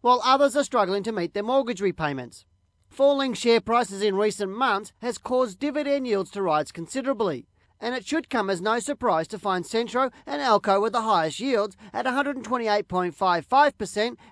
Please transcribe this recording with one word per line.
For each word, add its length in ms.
while 200
others 360
are 60
struggling 400
to 80
meet 200
their 100
mortgage 380
repayments. 640
Falling 420
share 300
prices 400
in 120
recent 380
months 480
has 160
caused 420
dividend 480
yields 260
to 100
rise 280
considerably, 760
and 120
it 100
should 240
come 180
as 120
no 180
surprise 480
to 100
find 300
Centro 420
and 160
Alco 400
with 120
the 100
highest 380
yields 360
at 140
a 60
hundred 240
and 80
twenty-eight 420
point 260
five 320
five 320
percent 440